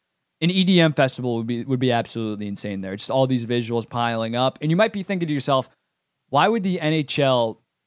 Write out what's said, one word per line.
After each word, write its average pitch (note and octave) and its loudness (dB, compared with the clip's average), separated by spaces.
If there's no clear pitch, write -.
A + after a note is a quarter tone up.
an E3 2
E F#3 2
D F3+ 6
M D#3+ 4
festival B2 0
would A#2 -4
be, A#2 -4
would C3 -2
be B2+ 2
absolutely A2 -4
insane G2+ -8
there. F#2+ -8
Just - -6
all C3+ 4
these B2+ 0
visuals A#2 -2
piling A#2 -2
up. C3 0
And D3+ -2
you D#3+ 2
might G#3+ 2
be G3+ -6
thinking F3+ -4
to D3+ -2
yourself, C3+ 0
Why D3+ 4
would A3 0
the F3+ -2
N D#3 0
H D3+ -2
L B2 2